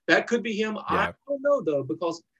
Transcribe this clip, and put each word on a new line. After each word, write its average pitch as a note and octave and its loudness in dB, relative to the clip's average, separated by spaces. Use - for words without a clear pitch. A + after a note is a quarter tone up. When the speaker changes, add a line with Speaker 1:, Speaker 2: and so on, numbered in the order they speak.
Speaker 1:
that F#3+ 4
could A#3 0
be A3+ -4
him. G#3+ -2
I - -4
Speaker 2:
Yeah. G#3 0
Speaker 1:
don't C#4 -4
know, C#4 2
though, D3 0
because D#3+ -4